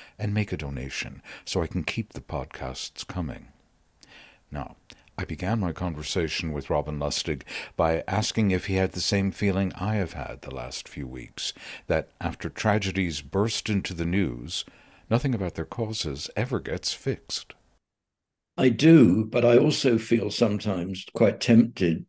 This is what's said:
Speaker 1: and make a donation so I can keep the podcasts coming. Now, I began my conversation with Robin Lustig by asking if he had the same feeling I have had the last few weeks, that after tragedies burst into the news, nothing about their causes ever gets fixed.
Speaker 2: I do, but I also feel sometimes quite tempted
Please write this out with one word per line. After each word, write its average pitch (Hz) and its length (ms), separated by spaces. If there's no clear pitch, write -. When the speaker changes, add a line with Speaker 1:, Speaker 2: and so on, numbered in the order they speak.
Speaker 1:
and 104 120
make 104 200
a 90 40
donation 69 640
so - 180
I 82 40
can 87 160
keep - 300
the - 80
podcasts - 840
coming. 82 440
Now, - 240
I - 80
began 92 340
my 87 120
conversation 80 800
with 73 200
Robin 76 280
Lustig 73 440
by 82 320
asking 107 440
if 90 140
he 98 100
had 92 160
the 92 100
same 98 300
feeling 98 420
I 107 220
have 92 180
had - 260
the 69 140
last 62 340
few 69 180
weeks, 64 460
that 80 200
after 82 260
tragedies 95 720
burst 104 480
into 104 240
the 82 140
news, 82 580
nothing 123 240
about 95 220
their 82 100
causes 107 720
ever 120 220
gets - 360
fixed. - 580
Speaker 2:
I 131 140
do, 113 560
but 117 180
I 120 140
also 127 400
feel 107 320
sometimes 98 720
quite - 280
tempted 113 640